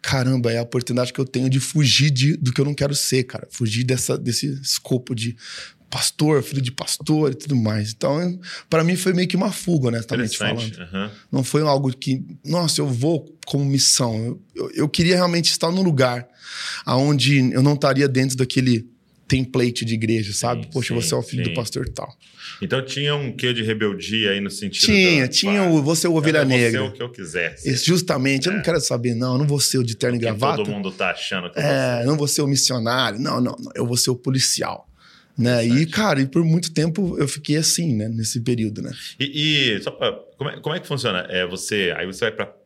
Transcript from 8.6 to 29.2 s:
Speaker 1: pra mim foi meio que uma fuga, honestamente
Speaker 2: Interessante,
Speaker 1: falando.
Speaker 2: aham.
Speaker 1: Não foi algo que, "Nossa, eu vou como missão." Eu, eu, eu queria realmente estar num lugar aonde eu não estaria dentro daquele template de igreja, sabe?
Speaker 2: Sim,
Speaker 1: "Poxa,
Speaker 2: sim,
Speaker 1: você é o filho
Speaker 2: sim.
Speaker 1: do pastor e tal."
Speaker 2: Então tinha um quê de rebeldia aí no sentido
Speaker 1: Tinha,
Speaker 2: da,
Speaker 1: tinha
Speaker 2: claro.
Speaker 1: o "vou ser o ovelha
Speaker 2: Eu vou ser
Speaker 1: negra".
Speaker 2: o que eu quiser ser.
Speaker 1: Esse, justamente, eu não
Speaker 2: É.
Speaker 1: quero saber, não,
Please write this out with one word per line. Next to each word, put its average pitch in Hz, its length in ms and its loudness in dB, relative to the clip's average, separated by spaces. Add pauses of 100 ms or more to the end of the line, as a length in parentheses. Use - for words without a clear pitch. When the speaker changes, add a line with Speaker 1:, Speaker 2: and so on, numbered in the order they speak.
Speaker 1:
pra 160 160 4
mim 175 120 2
foi 180 160 0
meio 180 140 2
que 175 100 -2
uma 196 140 0
fuga, 160 380 0
honestamente 117 480 -2
Speaker 2:
Interessante, 110 400 -2
Speaker 1:
falando. 87 180 -14
Speaker 2:
aham. 101 160 -4 (220)
Speaker 1:
Não 135 100 2
foi 143 200 0
algo 139 340 2
que, 135 280 -2 (200)
"Nossa, 160 360 0
eu 147 60 0
vou 139 580 0
como 143 200 -2
missão." 131 600 2
Eu, - 180 -8 (120)
eu, - 200 -6
eu 147 140 2
queria 175 280 4
realmente 170 340 2
estar 165 200 0
num 190 120 0
lugar 131 460 2 (560)
aonde 135 680 4
eu 131 100 4
não 147 120 6
estaria 139 340 2
dentro 127 280 0
daquele 127 500 2 (400)
template 123 580 0
de 113 100 -2
igreja, 110 380 -2
sabe? 117 320 -4
Speaker 2:
Sim, - 80 -18
Speaker 1:
"Poxa, 127 160 -4
Speaker 2:
sim, 117 120 -2
Speaker 1:
você - 140 -2
é - 20 0
o 127 60 -2
filho 123 220 -4
Speaker 2:
sim. 117 60 -2
Speaker 1:
do 82 40 -6
pastor 127 320 -6
e - 60 -8
tal." - 200 -10 (480)
Speaker 2:
Então 131 240 -2
tinha 147 300 -2
um 139 180 -4
quê 123 200 -2
de 117 100 -2
rebeldia 104 680 -2
aí 101 80 -2
no 98 100 -4
sentido - 360 -2
Speaker 1:
Tinha, 185 360 6
Speaker 2:
da, 127 60 0
Speaker 1:
tinha 202 320 0
Speaker 2:
claro. 180 140 4
Speaker 1:
o 151 80 4
"vou 156 120 2
ser 170 140 0
o 165 60 2
ovelha 156 240 2
Speaker 2:
Eu 139 100 4
vou 131 100 4
ser 120 60 6
Speaker 1:
negra". 113 200 2
Speaker 2:
o 104 80 -6
que - 100 -10
eu 123 100 -8
quiser 85 440 -6
ser. - 140 -6
Speaker 1:
Esse, 123 160 0
justamente, 139 640 2
eu 190 40 0
não 208 80 -2
Speaker 2:
É. - 20 -6
Speaker 1:
quero 170 180 0
saber, 123 340 0
não, 127 200 0